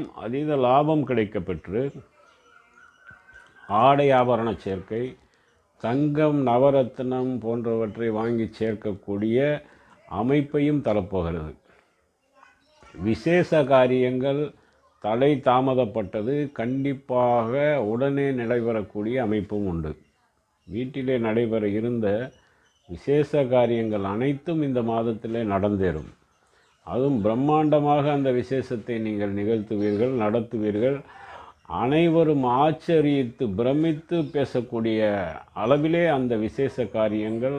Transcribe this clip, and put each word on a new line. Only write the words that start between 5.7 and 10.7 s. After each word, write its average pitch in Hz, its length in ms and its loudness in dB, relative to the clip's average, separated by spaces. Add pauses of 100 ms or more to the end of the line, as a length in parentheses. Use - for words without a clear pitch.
தங்கம், 147 600 2
நவரத்னம் 127 960 2
போன்றவற்றை 113 720 -2
வாங்கி 113 380 0
சேர்க்கக்கூடிய 107 920 -2 (720)
அமைப்பையும் 143 720 0